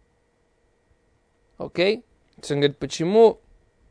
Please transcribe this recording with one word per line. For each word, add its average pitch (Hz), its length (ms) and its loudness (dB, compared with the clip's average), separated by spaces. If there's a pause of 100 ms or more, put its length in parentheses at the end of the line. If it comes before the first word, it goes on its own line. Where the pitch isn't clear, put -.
(1600)
Окей? 180 440 -4 (340)
То - 60 -20
есть - 100 -10
он 143 60 -4
говорит, 143 200 -2
«Почему?» 190 600 2 (520)